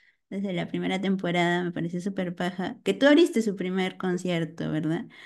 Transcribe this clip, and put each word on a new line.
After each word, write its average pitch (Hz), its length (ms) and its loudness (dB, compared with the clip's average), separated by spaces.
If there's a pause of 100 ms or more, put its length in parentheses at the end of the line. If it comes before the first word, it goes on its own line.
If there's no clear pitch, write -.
(300)
desde 196 240 -4
la 165 140 -2
primera 180 340 -2
temporada, 175 600 0
me 175 80 -4
pareció 170 300 -6
súper 185 340 -4
paja, 180 480 -6
que 196 100 0
tú 269 140 6
abriste 294 340 6
su 202 140 0
primer 185 420 -2
concierto, 170 760 -2
¿verdad? 156 340 -2 (200)